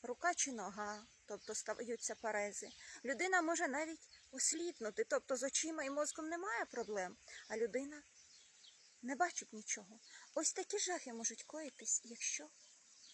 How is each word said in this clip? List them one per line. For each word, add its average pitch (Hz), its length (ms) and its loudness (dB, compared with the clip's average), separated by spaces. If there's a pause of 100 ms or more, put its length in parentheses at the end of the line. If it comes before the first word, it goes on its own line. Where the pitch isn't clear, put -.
рука - 320 4
чи 277 180 2
нога, 208 540 -4 (200)
тобто 208 300 -4
стаються 226 600 -2
парези. 208 540 0 (360)
Людина 349 360 4
може 330 260 4
навіть 311 420 0 (220)
осліпнути, 262 720 2
тобто 269 340 2
з 233 60 0
очима 311 400 2
і 269 60 0
мозком 302 400 0
немає 349 360 0
проблем, 202 520 -2 (300)
а 220 100 -2
людина 269 460 0 (960)
не 254 140 0
бачить 349 380 2
нічого. 214 460 -6 (340)
Ось 311 200 4
такі 381 260 -2
жахи 330 340 0
можуть 226 300 -2
коїтись, 294 600 -4
якщо 233 460 -4 (640)